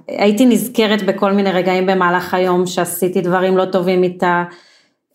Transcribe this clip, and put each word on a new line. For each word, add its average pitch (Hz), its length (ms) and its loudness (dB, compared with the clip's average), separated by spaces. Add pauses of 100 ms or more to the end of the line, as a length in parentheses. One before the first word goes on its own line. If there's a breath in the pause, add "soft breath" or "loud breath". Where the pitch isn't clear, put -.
הייתי 214 380 2
נזכרת 214 580 0
בכל 190 280 0
מיני 196 200 0
רגעים 185 340 0
במהלך 180 480 0
היום 180 340 0
שעשיתי 180 540 -4
דברים 185 360 0
לא 185 80 2
טובים 185 380 0
איתה, 180 400 -2 (720 loud breath)